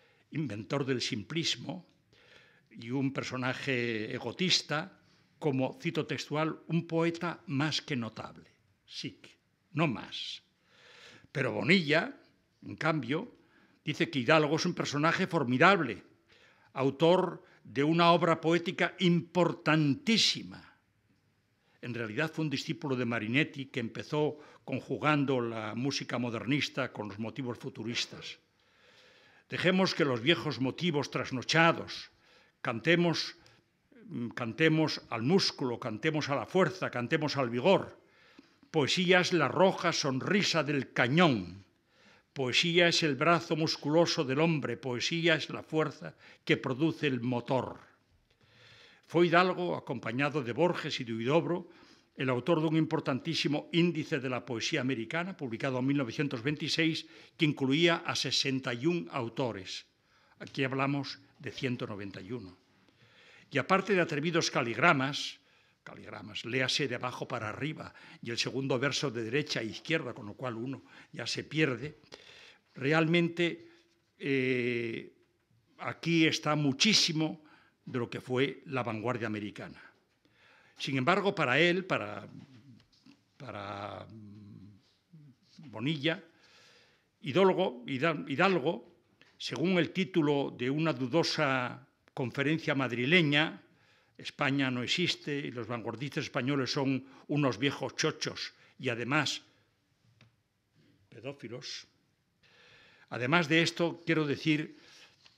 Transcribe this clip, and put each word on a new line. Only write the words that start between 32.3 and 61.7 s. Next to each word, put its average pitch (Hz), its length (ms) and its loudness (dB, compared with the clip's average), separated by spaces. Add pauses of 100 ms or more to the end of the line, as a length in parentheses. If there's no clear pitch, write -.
cantemos, 160 760 2 (720)
mm, 120 240 -6
cantemos 156 800 2
al 113 120 -4
músculo, 131 560 2
cantemos 139 500 -4
a 139 60 -2
la 113 120 -4
fuerza, 160 440 2
cantemos 135 460 -2
al 131 140 0
vigor. 131 500 2 (720)
Poesía 175 480 4
es 170 120 0
la 156 140 4
roja 170 460 4
sonrisa 143 720 0
del 135 280 -2
cañón. 120 720 4 (680)
Poesía 170 560 4
es 170 160 2
el 147 100 2
brazo 165 400 2
musculoso 156 720 2
del 131 160 0
hombre. 143 360 2
Poesía 160 600 0
es 139 120 -4
la 113 140 -8
fuerza - 540 -4 (280)
que 156 120 4
produce 151 500 0
el 131 140 0
motor. 120 580 -2 (1300)
Fue 175 220 4
Hidalgo, 175 480 4
acompañado 131 640 -2
de 117 100 -4
Borges 160 480 0
y 135 40 -6
de 113 100 -6
Huidobro, 151 560 0 (460)
el 135 120 -4
autor 131 320 2
de 156 60 2
un 160 100 2
importantísimo 151 960 0
índice 165 480 2
de 131 80 -4
la 123 160 -4
poesía 123 360 -4
americana, 135 560 -4
publicado 127 420 -4
en 127 80 0
mil 139 100 2
novecientos 135 460 -4
veintiséis, 156 640 -2 (300)
que - 80 0
incluía 156 600 4
a 127 120 -4
sesenta 135 580 -2
y 120 120 -2
un 170 260 -2
autores. 113 760 -6 (540)
Aquí - 240 -6
hablamos 135 560 -2 (180)
de - 140 -12
ciento 123 340 -6